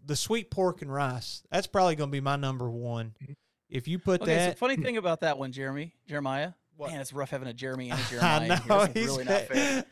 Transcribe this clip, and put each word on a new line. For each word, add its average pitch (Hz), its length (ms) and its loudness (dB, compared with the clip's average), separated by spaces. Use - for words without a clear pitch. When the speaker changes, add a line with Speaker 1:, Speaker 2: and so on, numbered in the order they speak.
Speaker 1:
The 143 100 -2
sweet 220 340 0
pork 180 320 2
and 139 120 -8
rice. 131 580 -4
That's 190 160 0
probably 180 300 4
gonna 143 140 -2
be 139 100 -2
my 139 160 0
number 131 320 -2
one. 117 520 -4
Speaker 2:
Mm-hmm. 135 120 -14
Speaker 1:
If 135 200 -4
you 180 100 0
put 180 220 2
Speaker 3:
Okay, - 140 2
Speaker 1:
that 180 180 4
Speaker 3:
so - 60 -20
funny 262 180 2
thing 233 180 0
about 180 260 0
that 156 160 2
one, 135 140 -4
Jeremy, 135 420 -6
Jeremiah. 147 460 -2
Speaker 1:
What? 143 140 -8
Speaker 3:
Man, 147 100 -8
it's 131 100 -10
rough 135 200 -4
having 131 180 -6
a 117 40 -8
Jeremy 131 360 -6
and 123 100 -4
a - 40 -2
Speaker 1:
<laughs> - 0 -
I 117 40 -4
Speaker 3:
Jeremiah 151 380 2
in 165 60 4
here. - 80 -10
Speaker 1:
know, 202 160 8
Speaker 3:
This - 20 4
is 135 60 -2
Speaker 1:
he's 220 140 0
Speaker 3:
really 135 180 -2
not 196 160 4
fair. 269 500 2